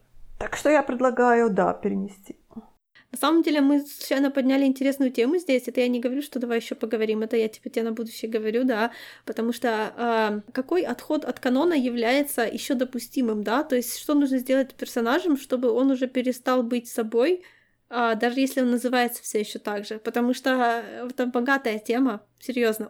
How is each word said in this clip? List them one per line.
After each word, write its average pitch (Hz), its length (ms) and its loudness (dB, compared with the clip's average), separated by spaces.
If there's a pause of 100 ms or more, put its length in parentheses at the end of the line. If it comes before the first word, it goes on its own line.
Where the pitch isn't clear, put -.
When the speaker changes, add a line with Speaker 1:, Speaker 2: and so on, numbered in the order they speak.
(380)
Speaker 1:
Так - 180 -6
что - 140 0
я 302 120 4
предлагаю, 247 680 4
да, 180 240 2
перенести. 196 640 -6 (760)
Speaker 2:
На - 80 -12
самом 311 240 4
деле 302 180 2
мы 285 200 4
случайно 277 500 -2
подняли 269 340 2
интересную 269 460 2
тему 262 280 0
здесь. 262 300 0
Это 247 120 -2
я 247 80 2
не 247 120 0
говорю, 254 220 -2
что 285 160 -8
давай 233 200 -2
ещё 233 180 -6
поговорим. 220 460 -2
Это 220 140 -2
я, 220 120 2
типа, - 200 -14
тебе 233 160 -2
на 226 80 -2
будущее 226 380 -8
говорю, 220 340 0
да. 233 260 0 (360)
Потому 233 260 -2
что, 240 160 -2
а, 220 720 0 (120)
какой 294 300 0
отход 277 420 -2
от - 160 -6
канона 277 340 2
является 247 680 0
ещё 226 320 -2
допустимым, 240 680 -2
да? 233 220 0
То 285 120 -2
есть 240 220 -2
что - 160 0
нужно 277 240 4
сделать 262 320 2
с - 40 -20
персонажем, 262 600 0
чтобы 254 360 -2
он 262 180 4
уже 262 160 2
перестал 254 560 0
быть 240 260 -2
собой, 240 540 0 (520)
а, 233 200 0
даже 240 260 0
если 262 220 2
он 247 80 2
называется 240 520 0
всё - 180 -4
ещё 208 180 -6
так 208 260 -6
же? 220 140 -10
Потому 240 340 0
что, 254 180 0
э, 233 600 0
это 254 160 -2
богатая 247 520 0
тема, 233 420 0 (200)
серьёзно, 226 480 -2